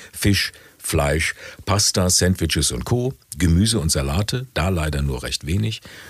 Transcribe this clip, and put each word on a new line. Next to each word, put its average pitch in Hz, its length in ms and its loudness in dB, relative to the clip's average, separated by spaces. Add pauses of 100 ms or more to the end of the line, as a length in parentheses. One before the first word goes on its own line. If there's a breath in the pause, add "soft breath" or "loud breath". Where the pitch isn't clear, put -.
(120 loud breath)
Fisch, - 400 0 (280 loud breath)
Fleisch, 73 560 0 (300 loud breath)
Pasta, 98 440 2
Sandwiches 90 600 2
und - 140 -6
Co., 123 280 0 (240)
Gemüse 95 420 4
und 78 120 0
Salate, 101 600 -2
da - 160 0
leider 76 320 0
nur 69 200 -2
recht - 240 -8
wenig, 107 360 -2 (280 loud breath)